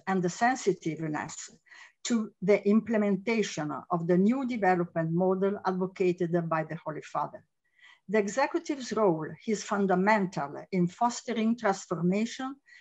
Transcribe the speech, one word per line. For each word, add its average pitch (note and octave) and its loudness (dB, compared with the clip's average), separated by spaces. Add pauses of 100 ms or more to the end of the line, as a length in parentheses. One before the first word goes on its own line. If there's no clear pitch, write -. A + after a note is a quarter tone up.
and F#3 0
sensitiveness D#3+ -2 (520)
to A3 -2 (100)
the G3+ 4
implementation G#3 0 (200)
of E3+ -2
the F3 4
new A#3+ 2
development F#3 0
model F#3+ 0
advocated F3+ -2 (180)
by D#3+ 0
the D#3 -8
Holy D#3 -8
Father. - -8 (680)
The G3+ 2
executive's C4+ -2
role E3+ 2 (200)
is G#3+ -2
fundamental F#3+ 0
in F3+ 2
fostering A#3 -2
transformation G#3 -2 (260)